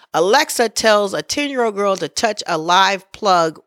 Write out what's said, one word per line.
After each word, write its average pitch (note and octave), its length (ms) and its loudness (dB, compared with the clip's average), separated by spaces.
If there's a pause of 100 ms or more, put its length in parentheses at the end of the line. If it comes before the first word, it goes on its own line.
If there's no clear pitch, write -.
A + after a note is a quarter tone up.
(140)
Alexa A3+ 560 2
tells G#3 460 0
a D3+ 80 -6
ten-year-old C4 500 -4
girl G3 220 -2
to E3+ 120 -6
touch G#3+ 380 -4
a F3 140 -4
live F#3 520 0
plug E3+ 560 0